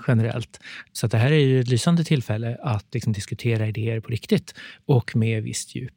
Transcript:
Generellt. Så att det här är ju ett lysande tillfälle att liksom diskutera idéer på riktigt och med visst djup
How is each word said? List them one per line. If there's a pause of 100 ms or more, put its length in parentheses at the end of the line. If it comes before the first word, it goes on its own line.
Generellt. (340)
Så
att
det
här
är
ju
ett
lysande
tillfälle
att
liksom
diskutera
idéer
på
riktigt (320)
och
med
visst
djup